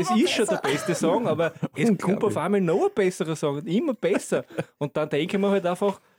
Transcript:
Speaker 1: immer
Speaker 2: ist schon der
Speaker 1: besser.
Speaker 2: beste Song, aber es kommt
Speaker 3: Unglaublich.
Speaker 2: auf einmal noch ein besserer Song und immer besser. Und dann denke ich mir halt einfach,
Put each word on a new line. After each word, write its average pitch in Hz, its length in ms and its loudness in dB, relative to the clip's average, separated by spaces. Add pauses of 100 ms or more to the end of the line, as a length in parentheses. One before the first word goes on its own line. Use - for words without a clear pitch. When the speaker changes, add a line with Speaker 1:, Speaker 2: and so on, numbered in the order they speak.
Speaker 1:
immer 277 120 2
Speaker 2:
ist 359 100 2
schon - 160 0
der 320 100 0
Speaker 1:
besser. - 160 -2
Speaker 2:
beste 160 220 -2
Song, 190 320 0
aber 160 260 0 (240)
es 185 100 2
kommt 208 140 2
Speaker 3:
Unglaublich. 208 300 0
Speaker 2:
auf - 60 -4
einmal 190 220 0
noch 190 280 2
ein 392 60 -4
besserer 180 440 0
Song 143 200 0
und 147 120 -8
immer 254 240 0
besser. 180 500 0 (340)
Und 147 200 -6
dann 151 120 0
denke 165 280 0
ich 196 40 0
mir 202 80 2
halt 196 160 2
einfach, 190 360 -2 (180)